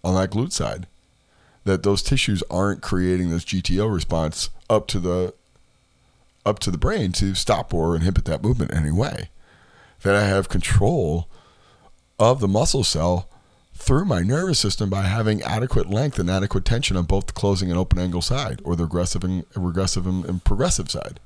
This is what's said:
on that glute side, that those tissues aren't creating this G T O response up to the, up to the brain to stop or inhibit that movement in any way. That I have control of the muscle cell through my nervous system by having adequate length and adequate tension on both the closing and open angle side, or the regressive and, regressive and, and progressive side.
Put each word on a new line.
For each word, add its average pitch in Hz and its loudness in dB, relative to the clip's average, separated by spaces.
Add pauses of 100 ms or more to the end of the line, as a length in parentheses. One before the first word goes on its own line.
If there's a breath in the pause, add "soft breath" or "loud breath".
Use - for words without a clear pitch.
on 92 2
that 95 0
glute 120 -2
side, 57 -4 (760 soft breath)
that 92 0
those 101 2
tissues 104 0
aren't 95 -2
creating 90 0
this 85 -2
G 92 -2
T 92 0
O 107 2
response 80 -2 (180)
up 107 2
to 104 -2
the, 90 -2 (1080)
up 104 0
to 95 -2
the 85 -2
brain 160 0
to 95 0
stop - 0
or 82 2
inhibit 85 2
that 80 -2
movement 107 0
in - 0
any 76 0
way. - -2 (720 soft breath)
That 101 4
I 104 4
have 98 2
control 95 2 (920 soft breath)
of 123 4
the 101 0
muscle 110 2
cell 90 0 (460 soft breath)
through 147 2
my 123 0
nervous 151 0
system 101 -2
by 95 -2
having 107 0
adequate 107 0
length 123 -2
and 90 0
adequate 95 0
tension 117 0
on 85 0
both 101 0
the - -6
closing 98 0
and 87 0
open 90 2
angle 90 -2
side, 131 -2
or 85 -2
the 85 0
regressive 90 -2
and, 92 -2 (120)
regressive 90 -2
and, 92 -2
and 90 -4
progressive 110 2
side. - -10